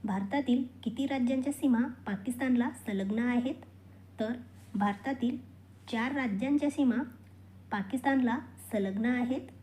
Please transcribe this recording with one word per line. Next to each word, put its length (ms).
भारतातील 580
किती 220
राज्यांच्या 460
सीमा 280
पाकिस्तानला 720
संलग्न 520
आहेत? 360
तर 120
भारतातील 640
चार 260
राज्यांच्या 560
सीमा 320
पाकिस्तानला 680
संलग्न 420
आहेत 360